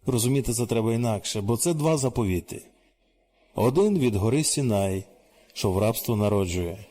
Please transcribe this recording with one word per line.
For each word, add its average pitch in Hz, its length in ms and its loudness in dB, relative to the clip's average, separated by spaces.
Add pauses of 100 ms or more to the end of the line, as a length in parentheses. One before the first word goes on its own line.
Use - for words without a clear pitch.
Розуміти 127 480 0
це 117 120 0
треба 113 280 0
інакше, 110 480 -2
бо 110 160 0
це 170 160 0
два 156 240 0
заповіти. 113 640 -2 (920)
Один 170 440 2
від 120 160 2
гори 113 280 2
Сінай, 98 600 0 (500)
що - 180 -2
в 92 60 2
рабство 110 380 0
народжує 98 760 0